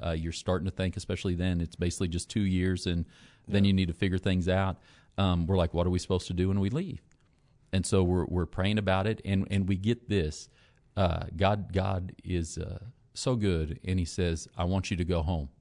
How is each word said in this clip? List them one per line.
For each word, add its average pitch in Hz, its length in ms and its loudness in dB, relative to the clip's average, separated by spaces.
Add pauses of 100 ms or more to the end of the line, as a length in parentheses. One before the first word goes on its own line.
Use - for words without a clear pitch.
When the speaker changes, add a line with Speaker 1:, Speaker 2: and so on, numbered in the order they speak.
Speaker 1:
uh, 85 80 -2
you're 82 200 -4
starting 90 320 -2
to 95 60 -4
think, 92 260 -4
especially 92 380 -4
then, 87 260 0
it's 82 160 -6
basically 87 320 -2
just 82 220 -6
two 113 100 -2
years, 92 460 0
and 85 180 0 (420)
then 101 180 4
Speaker 2:
Yeah. 98 40 6
Speaker 1:
you 98 60 4
need 95 140 4
to 85 60 -2
figure 92 240 0
things 90 300 0
out. 95 300 2 (400)
Um, 90 280 2
we're 95 120 2
like, 82 160 2
"What 87 120 2
are 92 40 2
we 90 80 2
supposed - 300 -2
to - 60 -4
do 90 140 2
when 98 100 0
we 98 120 0
leave?" 160 320 -6 (720)
And 92 120 2
so 98 180 4
we're, 90 240 4
we're 87 200 0
praying 101 320 0
about 95 280 2
it, 110 200 -2
and, 95 240 2
and 98 180 0
we 98 80 2
get 110 320 -2
this. 85 400 -2 (480)
Uh, 85 280 2 (120)
God, 98 380 0
God 92 380 -2 (120)
is, 87 340 -4
uh, 82 200 -8 (360)
so 127 220 0
good, 82 480 0
and 92 160 0
he 82 60 0
says, 85 500 -2
"I 87 80 -2
want 92 260 0
you 98 60 -2
to 87 80 0
go 85 180 0
home." 76 280 -2 (100)